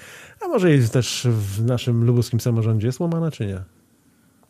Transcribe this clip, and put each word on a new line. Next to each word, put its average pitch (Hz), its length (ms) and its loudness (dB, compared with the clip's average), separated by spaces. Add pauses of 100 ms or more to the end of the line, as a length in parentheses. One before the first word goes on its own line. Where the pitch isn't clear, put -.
(440)
a 370 40 -6
może 180 280 4
i 120 120 4
też - 420 -2
w 107 340 -2
naszym 120 400 0
lubuskim 120 360 2
samorządzie 113 460 0
jest 127 140 -4
łamana, 165 300 -2
czy 113 160 -6
nie? 95 120 -6 (920)